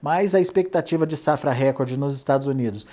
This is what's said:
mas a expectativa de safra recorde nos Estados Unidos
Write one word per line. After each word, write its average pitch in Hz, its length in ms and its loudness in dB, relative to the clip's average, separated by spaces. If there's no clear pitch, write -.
mas 180 320 0
a 190 80 6
expectativa 175 640 0
de 156 100 -2
safra 147 360 0
recorde 127 440 0
nos 139 220 -2
Estados 135 300 0
Unidos 120 460 -2